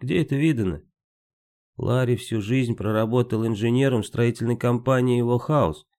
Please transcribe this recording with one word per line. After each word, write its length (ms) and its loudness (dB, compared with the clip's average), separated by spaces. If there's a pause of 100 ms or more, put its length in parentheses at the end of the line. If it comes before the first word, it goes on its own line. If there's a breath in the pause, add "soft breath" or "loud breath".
Где 200 0
это 140 -2
видано? 480 0 (920)
Ларри 400 0
всю 240 -4
жизнь 340 0
проработал 720 0
инженером 540 2
в 60 -6
строительной 500 -2
компании 640 0
«Вохаус», 680 0 (120)